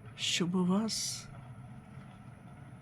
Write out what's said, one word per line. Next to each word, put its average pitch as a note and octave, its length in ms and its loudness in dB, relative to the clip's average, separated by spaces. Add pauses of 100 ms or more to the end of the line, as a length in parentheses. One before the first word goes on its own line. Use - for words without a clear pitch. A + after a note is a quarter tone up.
(160)
щоб - 380 4
у F#3 100 8
вас G3+ 600 4 (1600)